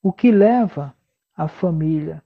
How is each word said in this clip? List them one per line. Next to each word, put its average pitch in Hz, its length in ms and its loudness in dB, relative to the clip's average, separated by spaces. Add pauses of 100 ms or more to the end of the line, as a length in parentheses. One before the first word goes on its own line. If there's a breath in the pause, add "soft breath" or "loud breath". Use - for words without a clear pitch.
O 190 80 0
que 240 200 2
leva 202 640 2 (420)
a 156 120 -6
família 156 800 -4